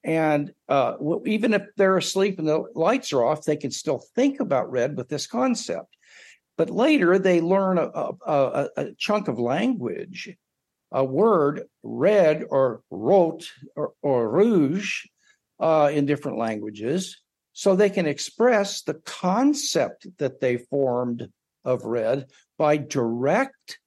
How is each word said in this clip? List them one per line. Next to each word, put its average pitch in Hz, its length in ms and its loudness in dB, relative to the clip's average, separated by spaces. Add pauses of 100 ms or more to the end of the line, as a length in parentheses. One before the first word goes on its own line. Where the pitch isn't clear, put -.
And, 156 500 0 (140)
uh, 135 300 2
w-, 151 280 -4
even 220 280 0
if 202 100 0 (140)
they're 190 200 4
asleep 196 400 0
and 165 120 -2
the 156 160 0 (100)
lights 175 380 0
are 127 100 2
off, 151 220 0
they 151 100 0
can 143 160 -8
still - 320 -6 (100)
think 277 280 0
about 143 280 0
red 127 280 -2
with 123 100 -8
this 147 180 -6
concept. 240 720 -4 (640)
But 165 120 0
later 196 500 4
they 180 220 4
learn 185 360 2
a, 156 160 0
a, - 200 -6 (120)
a, 139 520 0
a 143 160 -6
chunk 208 340 -2
of 123 100 -4
language, 180 960 -4 (560)
a 135 140 -2
word, 151 600 2 (200)
red 156 680 2
or 135 400 0
rot 160 540 2 (320)
or, 151 160 -6 (100)
or 123 280 0
rouge, 185 760 2 (540)
uh, 156 340 2
in 147 120 0
different 139 320 -4
languages. 110 840 -6 (320)
So - 240 2
they 202 140 4
can 190 160 -2
express 202 760 0
the 160 100 -6
concept 196 1120 -2 (100)
that 131 220 -4
they 123 160 0
formed 123 720 -2 (380)
of 123 180 -2
red 117 440 -2 (300)
by 151 200 2
direct 135 1080 -2